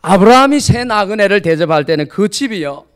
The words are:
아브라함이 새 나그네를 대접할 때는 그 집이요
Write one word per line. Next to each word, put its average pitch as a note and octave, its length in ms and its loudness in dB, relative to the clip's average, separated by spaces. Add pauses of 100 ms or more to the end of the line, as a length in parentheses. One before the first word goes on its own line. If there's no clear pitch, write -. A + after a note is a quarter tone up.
아브라함이 A#3+ 580 4
새 A#3+ 240 0
나그네를 G#3 580 -2
대접할 D#3+ 440 0
때는 D3+ 220 -2
그 G3+ 220 -2
집이요 D#3 560 -8 (100)